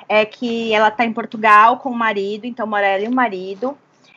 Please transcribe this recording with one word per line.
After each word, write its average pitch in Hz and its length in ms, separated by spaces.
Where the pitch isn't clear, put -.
é 214 160
que 226 480
ela 214 180
tá 226 140
em 226 80
Portugal 220 640
com - 120
o 240 60
marido, 208 500
então 233 220
mora 202 180
ela 196 200
e - 20
o 247 80
marido. 202 600